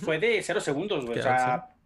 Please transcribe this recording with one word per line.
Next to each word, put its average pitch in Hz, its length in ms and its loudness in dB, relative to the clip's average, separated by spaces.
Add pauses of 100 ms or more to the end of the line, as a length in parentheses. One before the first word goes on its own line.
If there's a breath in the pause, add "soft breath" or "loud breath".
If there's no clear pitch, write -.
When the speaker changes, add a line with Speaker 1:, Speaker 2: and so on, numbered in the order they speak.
Speaker 1:
Fue 160 140 0
de 220 240 2
cero 190 160 -2
segundos, 151 460 -2
güey. 117 140 -4
O - 20 -2
Speaker 2:
Quedaron 127 180 2
Speaker 1:
sea, 127 280 0
Speaker 2:
cero. - 180 -20